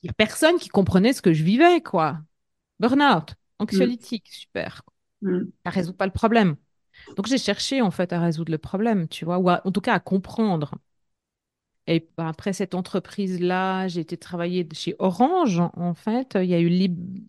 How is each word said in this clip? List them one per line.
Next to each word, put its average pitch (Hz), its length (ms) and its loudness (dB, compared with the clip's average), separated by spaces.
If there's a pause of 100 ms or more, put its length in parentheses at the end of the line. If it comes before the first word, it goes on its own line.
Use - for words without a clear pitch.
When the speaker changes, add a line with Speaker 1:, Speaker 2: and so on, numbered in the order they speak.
Speaker 1:
il 175 40 -10
y - 20 -6
a - 40 -8
personne 320 460 2
qui - 100 -10
comprenait 196 440 4
ce - 80 -8
que 170 120 4
je 156 100 2
vivais, 302 380 6
quoi. 156 380 -2 (600)
Burnout, 247 560 2 (240)
anxiolytique, 226 680 -2
Speaker 2:
Mm. - 40 -20
Speaker 1:
super. - 520 -10 (380)
Speaker 2:
Mm. 185 320 -4 (120)
Speaker 1:
Ça 175 60 -4
résout 180 220 -4
pas 190 140 -2
le 190 60 -6
problème. 214 440 2 (600)
Donc, 202 100 -4
j'ai 254 120 2
cherché, 254 420 -2
en 196 100 2
fait, 180 220 -4
à 175 80 -2
résoudre 160 300 -2
le 156 80 -2
problème, 196 500 -2
tu - 160 -12
vois, 175 140 0
ou 180 100 2
à, 180 180 2
en 190 40 0
tout 190 100 -2
cas 240 140 0
à 175 60 0
comprendre. 190 760 -2 (1120)
Et 165 200 0 (100)
bah, 165 120 -6
après 185 240 -6
cette 185 220 -6
entreprise-là, 185 1120 -2
j'ai 170 120 -6
été 165 160 -10
travailler 175 560 -4
chez - 260 -8
Orange, 220 600 2 (160)
en 175 180 -4
fait. 233 480 -4
Il 185 40 0
y 180 80 0
a 170 60 4
eu 170 100 4
lib-, 180 600 -2